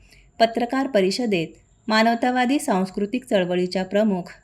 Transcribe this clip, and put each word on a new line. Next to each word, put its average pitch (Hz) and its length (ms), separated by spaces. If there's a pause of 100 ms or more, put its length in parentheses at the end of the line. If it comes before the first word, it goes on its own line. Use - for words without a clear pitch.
(400)
पत्रकार 240 460
परिषदेत 196 600 (400)
मानवतावादी 240 680
सांस्कृतिक 208 680
चळवळीच्या 180 600
प्रमुख 196 380 (220)